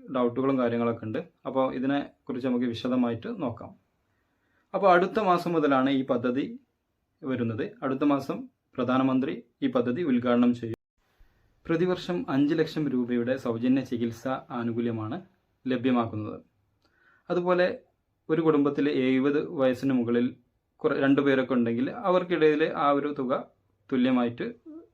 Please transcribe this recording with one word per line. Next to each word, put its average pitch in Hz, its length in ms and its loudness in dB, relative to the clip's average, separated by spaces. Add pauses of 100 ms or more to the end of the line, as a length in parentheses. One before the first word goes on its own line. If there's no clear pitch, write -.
ഡൗട്ടുകളും 131 480 0
കാര്യങ്ങളൊക്കെ 117 480 0
ഉണ്ട്. 110 140 -6 (260)
അപ്പോൾ 131 280 0
ഇതിനെക്കുറിച്ച് 135 760 -4
നമുക്ക് 123 200 0
വിശദമായിട്ട് 120 680 -2
നോക്കാം. 131 340 -8 (1000)
അപ്പോൾ 190 160 4
അടുത്ത 185 300 4
മാസം 175 320 2
മുതലാണ് 139 400 4
ഈ 135 120 2
പദ്ധതി 127 420 -2 (760)
വരുന്നത്. 120 440 -4 (160)
അടുത്ത 135 220 -4
മാസം 143 340 0 (340)
പ്രധാനമന്ത്രി 131 600 0 (240)
ഈ 143 100 -2
പദ്ധതി 123 360 0
ഉദ്ഘാടനം 123 500 4
ചെയ്യും. 117 200 -8 (920)
പ്രതിവർഷം 180 520 -2 (120)
അഞ്ച് 147 260 2
ലക്ഷം 156 320 -2
രൂപയുടെ 123 500 0
സൗജന്യ 127 460 0
ചികിത്സാ 120 500 -4 (180)
ആനുകൂല്യമാണ് 117 680 -4 (480)
ലഭ്യമാക്കുന്നത്. 117 760 -2 (880)
അതുപോലെ 180 380 2 (600)
ഒരു 165 120 2
കുടുംബത്തിൽ 143 440 2 (120)
എഴുപത് 131 420 2 (120)
വയസ്സിന് 131 420 0
മുകളിൽ 120 320 2 (560)
കുറ-, 143 180 0
രണ്ടു 139 220 4
പേരൊക്കെ 131 340 2
ഉണ്ടെങ്കിൽ 117 300 0 (180)
അവർക്കിടയിൽ 175 580 2 (140)
ആ 151 160 0
ഒരു 143 200 0
തുക 135 220 -4 (560)
തുല്യമായിട്ട് 123 560 0 (480)